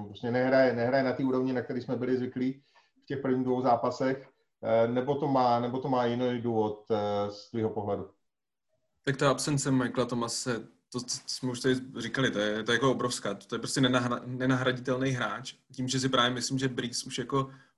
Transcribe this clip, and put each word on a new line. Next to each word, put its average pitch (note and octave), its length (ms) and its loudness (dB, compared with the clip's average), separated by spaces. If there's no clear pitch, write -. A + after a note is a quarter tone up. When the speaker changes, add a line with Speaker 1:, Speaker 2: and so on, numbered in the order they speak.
Speaker 1:
prostě - 240 -6
nehraje, C4 420 6
nehraje B3+ 300 2
na B3+ 100 0
té C#3+ 120 -2
úrovni, C3 280 0
na B2 100 -2
který B2 180 -6
jsme A#2+ 160 -4
byli B2+ 200 0
zvyklí B2+ 460 -4
v - 40 -20
těch C#3 120 -4
prvních C3 260 0
dvou B2+ 180 2
zápasech, B2+ 680 0
eh, A2+ 240 4
nebo B2+ 260 0
to C#3+ 140 -2
má, B2+ 320 4
nebo B2 180 -2
to C#3+ 100 -4
má B2 160 2
jiný B2 360 0
důvod, A2 500 0
eh, G#2 400 0
z - 200 -16
tvýho A2 200 0
pohledu? G2+ 400 -4
Speaker 2:
Tak C#3 120 0
ta C#3+ 140 2
absence C#3 400 0
Michaela B2+ 340 2
Thomase, A#2 640 -4
to, B2 80 -6
co - 260 -6
jsme - 240 -6
už A#2+ 100 -8
tady C3 140 2
říkali, A#2 320 0
to G2+ 80 -2
je, G#2 240 0
to A#2 100 0
je A#2 40 4
jako B2+ 140 4
obrovská, A2+ 440 -2
to, - 120 -14
to - 80 -8
je A#2 40 -4
prostě - 220 -2
nenahra-, B2 460 2
nenahraditelný B2+ 840 0
hráč. A#2+ 440 -4
Tím, B2+ 140 -4
že B2+ 120 0
si C3 80 0
právě B2 260 4
myslím, B2 240 -2
že C3 100 0
Brees A#2+ 360 -4
už - 140 -8
jako C3+ 320 -2